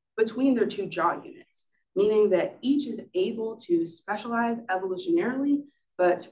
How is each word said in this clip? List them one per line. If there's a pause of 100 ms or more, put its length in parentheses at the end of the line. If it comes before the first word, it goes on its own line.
(160)
between
their
two
jaw
units, (300)
meaning
that
each
is (140)
able
to
specialize (120)
evolutionarily, (340)
but